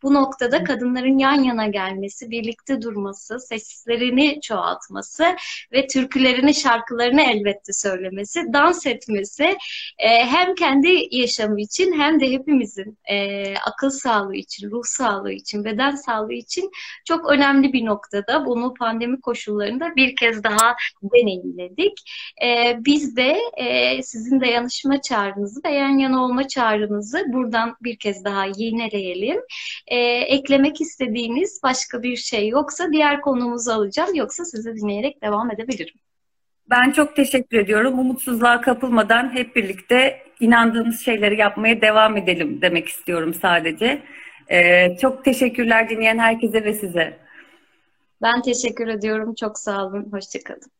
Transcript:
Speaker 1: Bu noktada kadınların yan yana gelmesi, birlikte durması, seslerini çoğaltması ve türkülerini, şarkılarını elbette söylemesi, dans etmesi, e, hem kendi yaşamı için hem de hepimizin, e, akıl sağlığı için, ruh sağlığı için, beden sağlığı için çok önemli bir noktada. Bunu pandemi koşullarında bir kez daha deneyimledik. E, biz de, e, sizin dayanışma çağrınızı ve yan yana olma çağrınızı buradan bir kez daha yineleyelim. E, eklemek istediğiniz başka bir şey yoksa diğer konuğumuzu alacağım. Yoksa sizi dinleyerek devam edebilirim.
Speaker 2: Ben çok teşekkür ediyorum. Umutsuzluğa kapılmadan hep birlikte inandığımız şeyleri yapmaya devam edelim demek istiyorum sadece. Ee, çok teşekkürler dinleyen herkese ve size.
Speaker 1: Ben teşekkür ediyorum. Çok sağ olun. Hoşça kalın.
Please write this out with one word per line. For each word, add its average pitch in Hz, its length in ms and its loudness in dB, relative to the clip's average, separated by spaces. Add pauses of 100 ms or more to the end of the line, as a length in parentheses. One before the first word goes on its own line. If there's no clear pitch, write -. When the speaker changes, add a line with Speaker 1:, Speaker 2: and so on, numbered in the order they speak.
Speaker 1:
Bu 277 120 4
noktada 269 500 2
kadınların 254 540 0
yan 269 240 4
yana 233 240 0
gelmesi, 196 640 -6
birlikte 233 520 -6
durması, 208 580 -8
seslerini 247 1000 -2
çoğaltması 190 840 -6 (480)
ve 262 140 0
türkülerini, 262 680 2
şarkılarını 247 680 2
elbette 202 500 0
söylemesi, 196 800 -6
dans 311 340 4
etmesi, 220 580 -4 (540)
e, 226 100 2
hem 254 460 4
kendi 311 600 2
yaşamı 214 440 -2
için 330 400 0
hem 294 200 4
de 262 120 2
hepimizin, 240 680 -2 (120)
e, 202 340 -4 (120)
akıl - 340 -2
sağlığı 208 460 -2
için, 196 340 -12
ruh 233 140 -8
sağlığı 202 480 -4
için, 202 320 -8
beden 220 260 -2
sağlığı 233 420 -6
için 359 380 -8 (340)
çok 330 260 -2
önemli 277 420 4
bir 247 120 0
noktada. 214 640 -2
Bunu 247 280 -4
pandemi 240 460 -4
koşullarında 233 760 -4
bir 262 200 0
kez 226 280 0
daha 226 320 2 (260)
deneyimledik. 190 920 0 (520)
E, 240 400 2
biz 285 320 2
de, 262 200 2 (200)
e, 247 460 0
sizin 247 380 -2
dayanışma 247 600 0
çağrınızı 202 640 -4
ve 339 60 -2
yan 277 280 2
yana 262 260 2
olma 254 240 0
çağrınızı 214 800 -2
buradan 233 520 -2
bir 226 160 -8
kez 196 280 -6
daha 196 200 -2 (120)
yineleyelim. 220 480 -4 (840)
E, 247 100 -2 (100)
eklemek 277 720 2
istediğiniz 240 840 -4
başka 254 400 -2
bir 247 140 -4
şey 214 320 -2
yoksa 294 440 -2
diğer 294 280 2
konuğumuzu 240 520 -2
alacağım. 220 420 -2
Yoksa 302 300 -4
sizi 226 300 -10
dinleyerek 208 480 -4
devam 214 280 -2
edebilirim. 226 440 -8 (760)
Speaker 2:
Ben 247 200 6
çok 294 260 2
teşekkür 254 420 2
ediyorum. 214 400 2
Umutsuzluğa 240 600 2
kapılmadan 240 760 2
hep 247 220 -2
birlikte 240 680 0 (180)
inandığımız 233 640 4
şeyleri 208 360 0
yapmaya 214 400 2
devam 220 360 6
edelim 170 460 -2
demek 170 260 0
istiyorum 165 460 -4
sadece. 175 680 0 (480)
Ee, 180 500 6
çok 262 240 0
teşekkürler 233 640 2
dinleyen 226 300 0
herkese 226 460 2
ve 208 80 0
size. 170 460 -4 (1040)
Speaker 1:
Ben 240 200 2
teşekkür 233 460 -2
ediyorum. 220 460 -4
Çok 214 240 -8
sağ 196 280 -4
olun. 202 260 -8
Hoşça 196 320 -10
kalın. - 360 -16